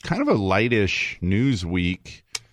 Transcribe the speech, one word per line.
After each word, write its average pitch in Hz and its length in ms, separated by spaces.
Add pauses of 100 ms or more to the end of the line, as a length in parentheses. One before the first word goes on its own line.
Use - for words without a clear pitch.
a, - 40
kind 180 140
of 294 60
a 277 60
lightish 104 880
news 98 440
week. 87 600 (280)